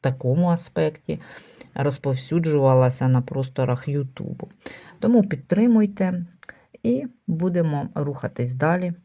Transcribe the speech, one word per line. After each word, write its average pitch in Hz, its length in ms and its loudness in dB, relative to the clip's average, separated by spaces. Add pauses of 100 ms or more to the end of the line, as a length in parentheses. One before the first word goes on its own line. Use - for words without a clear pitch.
такому 131 480 0
аспекті 165 720 -2 (540)
розповсюджувалася 135 1300 2
на 127 140 4
просторах 131 680 -4
Ютубу. - 600 -8 (500)
Тому 220 240 4
підтримуйте 196 1040 2 (560)
і 254 240 -2 (200)
будемо 165 680 0
рухатись 135 600 -4
далі 175 380 0 (120)